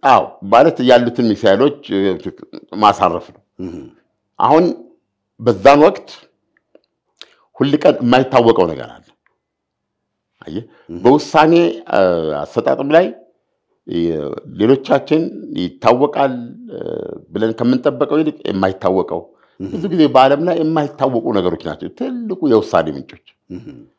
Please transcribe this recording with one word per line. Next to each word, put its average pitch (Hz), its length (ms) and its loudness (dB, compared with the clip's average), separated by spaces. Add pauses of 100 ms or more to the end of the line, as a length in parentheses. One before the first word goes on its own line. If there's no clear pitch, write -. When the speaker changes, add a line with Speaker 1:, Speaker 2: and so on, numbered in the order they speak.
Speaker 1:
አዎ፣ 113 240 4 (200)
ማለት 135 360 4
ያሉትን 120 460 2
ሚሳኤሎች፣ 110 640 0
እ፣ 98 280 -2 (580)
ማሳረፍ 98 520 2
ነው። - 140 -20 (160)
Speaker 2:
እህ። 90 300 -14 (500)
Speaker 1:
አሁን 156 360 2 (680)
በዛን 117 400 4
ወቅት 190 300 2 (1500)
ሁል 139 200 -2
ቀን 151 200 2
የማይታወቀው 120 720 2
ነገር 67 200 -8
አለ። - 200 -20 (1400)
አየህ፣ 92 220 -12 (200)
Speaker 2:
እህ። 85 160 -16
Speaker 1:
በውሳኔ፣ 147 540 4 (360)
እ፣ 101 100 0 (360)
አሰጣጥም 135 540 -4
ላይ፣ 185 240 2 (720)
እ፣ - 100 -8 (600)
ሌሎቻችን 135 640 0 (320)
ይታወቃል፣ 127 800 0 (340)
እ፣ 202 100 -16 (500)
ብለን 110 260 -4
ከምንጠበቀው 131 640 -2
ይልቅ 151 260 -4
የማይታወቀው፣ 95 920 -4 (240)
Speaker 2:
እህ። 95 100 -12
Speaker 1:
ብዙ 175 180 -8
ጊዜ 165 200 2
በዓለም 135 340 4
ላይ 170 140 -2
የማይታወቁ 139 760 -4
ነገሮች 90 320 -2
ናቸው 78 300 -10
ትልቁ 226 540 -8
የውሳኔ 98 420 2
ምንጮች። - 460 -16 (140)
Speaker 2:
እህ። 90 160 -16 (320)